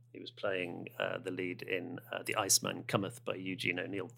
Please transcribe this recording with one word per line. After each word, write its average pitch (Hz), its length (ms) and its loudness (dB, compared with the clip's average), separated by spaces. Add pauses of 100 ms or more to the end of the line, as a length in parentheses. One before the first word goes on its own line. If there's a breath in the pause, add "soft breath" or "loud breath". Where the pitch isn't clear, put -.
(140)
He - 80 -10
was - 100 -10
playing, 90 580 -2 (100)
uh, 95 180 2
the 90 140 -4
lead 90 320 -2
in, 90 360 -2 (120)
uh, 98 120 0
The - 120 0
Iceman 98 520 4
Cometh 98 380 2
by 98 100 0
Eugene 92 440 0
O'Neill. 90 380 -2